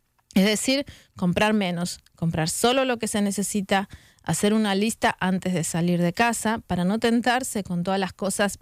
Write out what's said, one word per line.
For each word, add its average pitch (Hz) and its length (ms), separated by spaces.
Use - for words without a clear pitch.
Es 185 100
decir, 262 400
comprar 190 360
menos, 180 480
comprar 165 340
solo 262 340
lo 247 140
que 220 80
se 208 160
necesita, 202 640
hacer 202 300
una 214 220
lista 214 460
antes 185 340
de 160 80
salir 175 400
de 175 100
casa 226 540
para 180 180
no 202 140
tentarse 233 640
con 175 220
todas 190 160
las 185 120
cosas 202 500